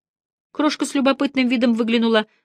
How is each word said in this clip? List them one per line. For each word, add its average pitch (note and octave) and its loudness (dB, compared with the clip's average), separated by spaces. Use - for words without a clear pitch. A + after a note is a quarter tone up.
Крошка D4 -2
с B3+ -6
любопытным C4+ 0
видом A#3+ 0
выглянула A3+ 0